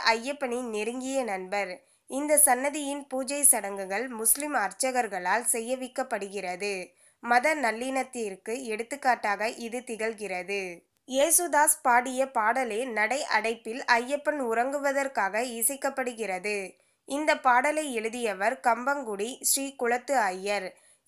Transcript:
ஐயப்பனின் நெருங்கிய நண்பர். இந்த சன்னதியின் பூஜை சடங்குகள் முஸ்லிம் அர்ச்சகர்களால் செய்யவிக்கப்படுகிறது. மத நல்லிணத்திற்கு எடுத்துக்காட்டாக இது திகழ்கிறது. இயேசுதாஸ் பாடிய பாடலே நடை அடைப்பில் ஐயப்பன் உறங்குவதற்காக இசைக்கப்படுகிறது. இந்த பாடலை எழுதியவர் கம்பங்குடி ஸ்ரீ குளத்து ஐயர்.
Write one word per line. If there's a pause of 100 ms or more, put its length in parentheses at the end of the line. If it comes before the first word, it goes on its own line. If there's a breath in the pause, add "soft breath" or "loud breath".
ஐயப்பனின்
நெருங்கிய
நண்பர். (200)
இந்த
சன்னதியின்
பூஜை
சடங்குகள்
முஸ்லிம்
அர்ச்சகர்களால்
செய்யவிக்கப்படுகிறது. (280 soft breath)
மத
நல்லிணத்திற்கு
எடுத்துக்காட்டாக
இது
திகழ்கிறது. (260)
இயேசுதாஸ்
பாடிய
பாடலே
நடை
அடைப்பில்
ஐயப்பன்
உறங்குவதற்காக
இசைக்கப்படுகிறது. (300)
இந்த
பாடலை
எழுதியவர்
கம்பங்குடி
ஸ்ரீ
குளத்து
ஐயர். (320 soft breath)